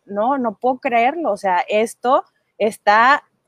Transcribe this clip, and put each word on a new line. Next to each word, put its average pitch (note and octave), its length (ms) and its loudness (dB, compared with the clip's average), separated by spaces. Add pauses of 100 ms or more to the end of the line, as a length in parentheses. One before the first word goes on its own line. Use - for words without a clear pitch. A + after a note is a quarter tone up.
"No, A3 320 -2
no A#3 200 -4
puedo B3+ 200 -2
creerlo", B3+ 540 -2
o G3+ 60 -4
sea, F3+ 300 -2
esto A#3 560 -2 (360)
está, A3 640 2 (240)